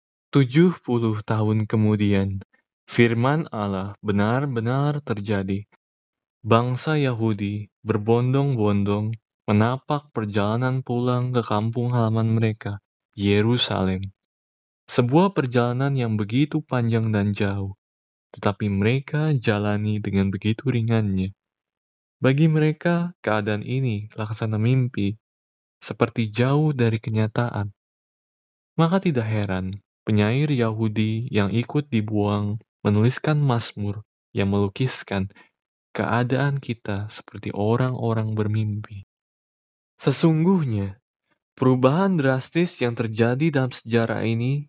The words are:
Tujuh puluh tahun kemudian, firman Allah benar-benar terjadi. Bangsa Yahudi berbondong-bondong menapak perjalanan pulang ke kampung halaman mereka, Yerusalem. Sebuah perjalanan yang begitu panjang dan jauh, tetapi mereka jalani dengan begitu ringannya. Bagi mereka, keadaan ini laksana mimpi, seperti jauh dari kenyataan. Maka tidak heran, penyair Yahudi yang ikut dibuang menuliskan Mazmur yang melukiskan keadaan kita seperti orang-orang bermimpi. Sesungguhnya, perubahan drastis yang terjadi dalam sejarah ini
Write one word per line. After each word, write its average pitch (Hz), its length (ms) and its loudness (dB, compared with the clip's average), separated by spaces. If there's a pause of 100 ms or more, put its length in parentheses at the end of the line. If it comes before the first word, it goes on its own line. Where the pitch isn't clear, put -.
(340)
Tujuh 147 480 4
puluh 113 400 -2
tahun 107 480 0
kemudian, 101 720 2 (480)
firman 120 640 2
Allah 101 480 -4
benar-benar 123 1040 0
terjadi. 98 640 -4 (720)
Bangsa 123 560 2
Yahudi 107 720 -2 (160)
berbondong-bondong 110 1300 2 (320)
menapak 120 640 0
perjalanan 113 720 -2
pulang 123 480 -2
ke 123 80 0
kampung 113 560 -2
halaman 113 400 2
mereka, 110 480 -2 (320)
Yerusalem. 101 960 0 (800)
Sebuah 156 480 2
perjalanan 127 560 0
yang 113 240 0
begitu 139 480 0
panjang 113 480 0
dan 104 160 2
jauh, 98 480 -4 (560)
tetapi 107 320 -2
mereka 127 720 0
jalani 104 640 0
dengan 98 320 2
begitu 107 320 -2
ringannya. 110 640 0 (880)
Bagi 139 320 4
mereka, 170 720 0
keadaan 107 400 0
ini 117 560 -4
laksana 110 400 -4
mimpi, 117 560 0 (640)
seperti 113 480 -2
jauh 139 480 0
dari 113 240 0
kenyataan. 110 720 -2 (1040)
Maka 165 240 2
tidak 131 320 0
heran, 95 480 -4 (240)
penyair 110 480 0
Yahudi 110 800 0
yang 101 240 0
ikut 143 320 -2
dibuang 104 720 0 (240)
menuliskan 113 560 2
Mazmur 107 640 -2 (320)
yang 101 160 0
melukiskan 98 800 -2 (640)
keadaan 127 640 0
kita 104 520 -6
seperti - 440 -12
orang-orang 113 800 0
bermimpi. 107 720 -4 (920)
Sesungguhnya, 156 1040 0 (560)
perubahan 135 640 4
drastis 135 640 0
yang 120 80 0
terjadi 117 560 0
dalam 131 240 0
sejarah 113 560 -2
ini 127 400 -2